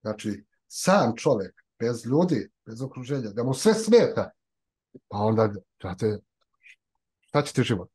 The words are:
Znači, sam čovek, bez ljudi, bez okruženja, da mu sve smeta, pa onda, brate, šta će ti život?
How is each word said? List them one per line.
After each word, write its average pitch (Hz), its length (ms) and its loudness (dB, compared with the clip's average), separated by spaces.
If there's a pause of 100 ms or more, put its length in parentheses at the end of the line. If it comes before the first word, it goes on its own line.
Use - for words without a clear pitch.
Znači, 107 440 -8 (220)
sam 180 500 0
čovek, 110 480 -2 (140)
bez 117 280 -4
ljudi, 143 440 0 (160)
bez 113 160 -12
okruženja, 127 480 -8
da 113 140 -4
mu 131 100 0
sve 214 200 4
smeta, 214 560 2 (800)
pa 101 100 -8
onda, 110 320 2 (300)
brate, 101 380 -4 (1000)
šta - 220 -2
će 143 100 -6
ti 135 100 2
život? 107 320 -2